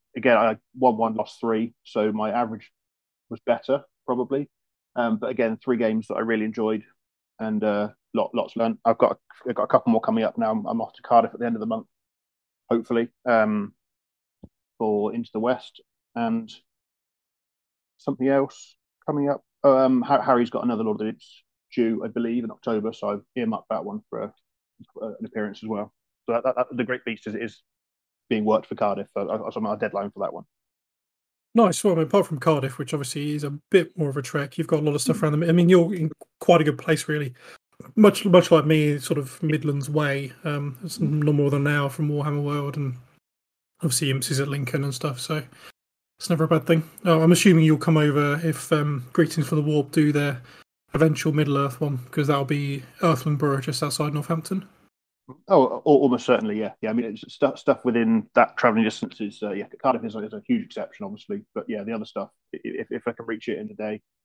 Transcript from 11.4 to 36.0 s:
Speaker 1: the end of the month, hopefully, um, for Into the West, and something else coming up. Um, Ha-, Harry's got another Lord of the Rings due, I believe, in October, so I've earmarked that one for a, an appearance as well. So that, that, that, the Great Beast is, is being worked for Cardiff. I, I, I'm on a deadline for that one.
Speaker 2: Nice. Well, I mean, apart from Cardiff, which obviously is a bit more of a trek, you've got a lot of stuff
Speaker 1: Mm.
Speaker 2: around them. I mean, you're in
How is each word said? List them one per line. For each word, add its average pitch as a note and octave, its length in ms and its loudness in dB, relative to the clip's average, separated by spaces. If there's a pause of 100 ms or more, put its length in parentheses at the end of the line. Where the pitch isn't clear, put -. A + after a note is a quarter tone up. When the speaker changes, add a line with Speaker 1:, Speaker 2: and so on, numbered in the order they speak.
Speaker 1:
the A#2+ 60 -4
end A#2 100 -2
of G#2+ 40 -6
the G#2+ 60 -6
month, B2+ 220 -6 (840)
hopefully, A#2+ 380 0 (200)
um, G#2+ 460 2 (1040)
for G#2+ 360 -2
Into A#2 200 -8
the A2 60 -4
West, - 420 -4 (320)
and A2+ 360 -4 (1500)
something C3 300 -2
else C3+ 480 -2 (280)
coming C#3+ 240 -2
up. C#3 160 -4 (180)
Um, C3 380 6
Ha-, A#2+ 220 2
Harry's A#2+ 280 2
got - 140 -4
another A2+ 200 -2
Lord A2 100 0
of F#2 60 -10
the G#2+ 60 -4
Rings - 360 -12 (320)
due, A2+ 280 0
I A2+ 60 -8
believe, A#2 360 -4
in A2 60 -8
October, A2 440 -4
so G#2 160 -6
I've G#2 140 -6 (120)
earmarked A2+ 320 -4
that F#2 160 -4
one G#2 240 -10
for A2+ 140 -8
a, G#2+ 100 -10 (680)
an A2 240 -12
appearance G#2+ 360 -8
as A2 60 -12
well. G#2+ 240 -8 (340)
So A#2+ 60 -4
that, A#2+ 120 -2
that, B2+ 120 0
that, B2 180 -2
the A#2+ 100 -2
Great B2 200 -6
Beast A2+ 220 -10
is, G#2+ 80 -8
is G#2+ 280 -10 (680)
being G#2+ 160 0
worked G#2+ 180 2
for - 100 -10
Cardiff. G2+ 400 -4
I, G2+ 60 -4
I, G#2 340 -6
I'm G#2+ 120 -6
on G#2 100 -4
a - 20 -14
deadline G2+ 320 -6
for G3 100 -14
that F#3+ 120 -4
one. - 120 -14 (1080)
Speaker 2:
Nice. G#3+ 300 4
Well, G3+ 80 4
I E3 40 2
mean, D#3+ 100 2
apart F#3+ 200 2
from D3 140 -8
Cardiff, C3+ 380 0
which C#3 160 -6
obviously D3 400 -4
is D3 100 -6
a C#3+ 60 -6 (200)
bit F3 280 4
more D3+ 100 0
of C3+ 80 -4
a C#3+ 60 -4
trek, C#3 340 -4
you've D#3+ 100 -4
got D#3 140 0
a - 20 -4
lot D3+ 120 0
of C#3+ 80 -2
stuff - 160 0
Speaker 1:
Mm. - 40 -2
Speaker 2:
around D3+ 100 2
them. D3+ 100 0
I E3+ 100 2
mean, F3 160 6
you're F3+ 260 6
in D#3 160 -4 (300)